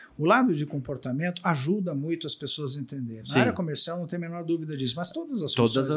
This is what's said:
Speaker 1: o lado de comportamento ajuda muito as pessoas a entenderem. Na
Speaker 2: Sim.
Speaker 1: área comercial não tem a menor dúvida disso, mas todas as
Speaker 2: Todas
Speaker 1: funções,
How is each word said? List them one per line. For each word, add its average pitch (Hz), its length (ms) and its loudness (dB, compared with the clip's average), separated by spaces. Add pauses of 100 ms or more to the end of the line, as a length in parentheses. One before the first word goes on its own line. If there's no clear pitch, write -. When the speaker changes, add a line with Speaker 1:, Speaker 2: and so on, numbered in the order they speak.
(160)
Speaker 1:
o 151 100 -2
lado 233 300 6
de 147 80 0
comportamento 143 800 -4
ajuda 170 520 2
muito 160 320 -2
as 147 80 0
pessoas 143 420 -4
a - 20 -6
entenderem. 123 420 -8
Na 117 40 -14
Speaker 2:
Sim. 127 140 4
Speaker 1:
área 120 120 6
comercial 165 460 -2
não 175 80 -4
tem 175 120 -6
a - 20 -4
menor 170 240 -6
dúvida 160 340 0
disso, 127 180 0
mas 175 140 -2
todas 233 320 -4
as 143 120 0
Speaker 2:
Todas 117 200 4 (140)
Speaker 1:
funções, - 100 -2